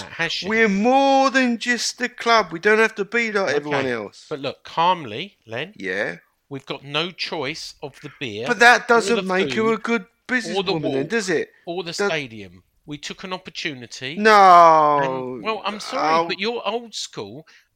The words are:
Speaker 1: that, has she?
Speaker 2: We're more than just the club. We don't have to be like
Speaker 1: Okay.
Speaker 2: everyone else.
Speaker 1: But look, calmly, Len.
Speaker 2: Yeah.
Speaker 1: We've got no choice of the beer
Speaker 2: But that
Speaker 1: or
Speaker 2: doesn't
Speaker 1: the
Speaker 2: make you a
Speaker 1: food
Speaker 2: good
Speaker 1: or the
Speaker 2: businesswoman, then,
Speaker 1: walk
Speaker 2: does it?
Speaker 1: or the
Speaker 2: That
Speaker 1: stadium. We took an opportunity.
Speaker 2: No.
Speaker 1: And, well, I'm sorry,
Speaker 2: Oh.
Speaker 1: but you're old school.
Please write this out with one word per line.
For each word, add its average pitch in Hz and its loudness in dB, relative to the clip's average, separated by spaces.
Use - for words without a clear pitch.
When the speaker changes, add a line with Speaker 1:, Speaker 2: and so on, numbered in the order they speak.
Speaker 1:
that, 92 -16
has 165 -6
she? 180 -8
Speaker 2:
We're 220 2
more 269 4
than 254 2
just 240 -4
the 240 -4
club. 220 2
We 170 -6
don't 214 4
have 220 2
to 202 -4
be 233 -2
like 196 0
Speaker 1:
Okay. 139 0
Speaker 2:
everyone 147 -2
else. 113 -8
Speaker 1:
But 147 -8
look, - -8
calmly, 165 -2
Len. 135 -8
Speaker 2:
Yeah. 101 -4
Speaker 1:
We've 139 -12
got 143 -10
no 151 -4
choice 160 -8
of 139 -14
the 147 -16
beer 113 -8
Speaker 2:
But 147 -4
that 240 6
Speaker 1:
or - -18
Speaker 2:
doesn't 233 2
Speaker 1:
the 202 -2
Speaker 2:
make 185 -2
you 220 0
a 220 0
Speaker 1:
food 214 -10
Speaker 2:
good 233 -2
Speaker 1:
or - -20
the 247 -2
Speaker 2:
businesswoman, 185 -2
then, 147 -2
Speaker 1:
walk 135 -2
Speaker 2:
does 214 -2
it? 139 -2
Speaker 1:
or 180 -8
the 170 -12
Speaker 2:
That - -10
Speaker 1:
stadium. 110 -8
We 147 -12
took - -14
an 185 -12
opportunity. 143 -10
Speaker 2:
No. 175 8
Speaker 1:
And, 127 -4
well, 214 -6
I'm 208 -8
sorry, 165 0
Speaker 2:
Oh. 170 -2
Speaker 1:
but 180 -6
you're 226 -6
old 226 -6
school. 117 -12